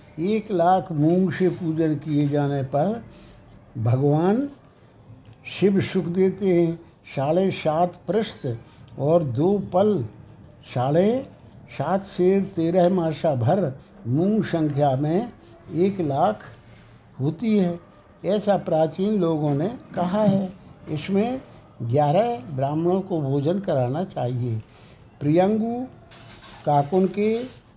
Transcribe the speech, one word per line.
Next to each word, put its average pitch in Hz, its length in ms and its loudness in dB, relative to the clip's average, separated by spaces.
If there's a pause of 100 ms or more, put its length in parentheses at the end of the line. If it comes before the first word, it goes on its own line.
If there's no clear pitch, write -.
(180)
एक 208 340 -2
लाख 175 400 2
मूंग 160 400 2
से 180 160 2
पूजन 160 460 -2
किए 147 320 0
जाने 143 360 0
पर 175 420 -2 (720)
भगवान 151 720 2 (1120)
शिव 196 200 4
सुख 175 240 -2
देते 185 580 2
हैं। 165 180 -2 (360)
साढ़े 170 340 2
सात 165 580 -2
पृष्ठ 190 400 -4 (500)
और 160 240 2
दो 151 360 0
पल, 180 460 0 (680)
साढ़े 180 520 0 (440)
सात 185 340 -4
से 190 360 2
तेरह 175 540 2
मासा 160 400 0
भर 135 440 0 (280)
मूंग 175 380 2
संख्या 143 520 0
में 170 360 -2 (420)
एक 190 260 0
लाख 165 380 0 (840)
होती 208 380 0
है, 175 220 0 (440)
ऐसा 196 320 2
प्राचीन 180 640 0
लोगों 151 340 0
ने 190 240 -2 (160)
कहा 180 280 0
है। 196 300 2 (380)
इसमें 202 500 -2 (420)
ग्यारह 151 600 2 (140)
ब्राह्मणों 160 440 0
को 180 200 -4
भोजन 143 380 0
कराना 147 460 -2
चाहिए। 123 580 -4 (580)
प्रियंगु 214 640 0 (840)
काकुन 147 400 2
के 214 320 0 (380)